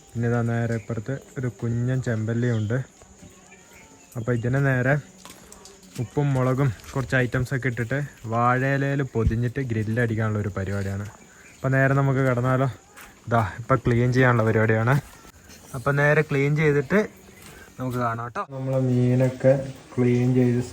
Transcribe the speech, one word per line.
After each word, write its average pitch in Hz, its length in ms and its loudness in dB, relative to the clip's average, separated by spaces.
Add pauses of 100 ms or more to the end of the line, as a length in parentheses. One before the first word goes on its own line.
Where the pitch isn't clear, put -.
പിന്നെ 117 220 -4
ഇതാ 120 100 2 (100)
നേരെ 117 300 -2
ഇപ്പുറത്ത് 113 340 -8 (240)
ഒരു 127 100 -4 (120)
കുഞ്ഞൻ 123 460 -2
ചെമ്പല്ലിയുണ്ട്. 113 720 -2 (1400)
അപ്പൊ 113 200 -4
ഇതിനെ 123 280 0
നേരെ 131 280 2 (1080)
ഉപ്പും 143 320 -2
മുളകും 131 340 2 (220)
കുറച്ച് 135 320 -2
ഐറ്റംസൊക്കെ 123 500 -2
ഇട്ടിട്ട് 120 280 -4 (340)
വാഴയിലയിൽ 135 680 0 (120)
പൊതിഞ്ഞിട്ട് 113 460 0 (100)
ഗ്രില്ലടിക്കാനുള്ള 110 760 -2
ഒരു 98 140 -6
പരിപാടിയാണ്. 98 480 -6 (500)
അപ്പൊ 135 200 -2
നേരെ 135 260 4
നമുക്ക് 135 260 2
കിടന്നാലോ? 127 400 0 (580)
ഇതാ 117 160 2 (200)
ഇപ്പൊ 135 120 0 (120)
ക്ലീൻ 123 220 4 (100)
ചെയ്യാനുള്ള 123 320 6
പരിപാടിയാണ്. 110 460 2 (840)
അപ്പൊ 117 120 -2 (120)
നേരെ 151 280 4
ക്ലീൻ 143 220 0 (100)
ചെയ്തിട്ട് 147 380 2 (800)
നമുക്ക് 123 260 -4
കാണാം 117 300 -6
ട്ടോ. 196 180 -6
നമ്മളെ 131 260 -2 (120)
മീനൊക്കെ 127 640 4 (400)
ക്ലീൻ 123 320 4 (100)
ചെയ്ത് 123 240 4 (100)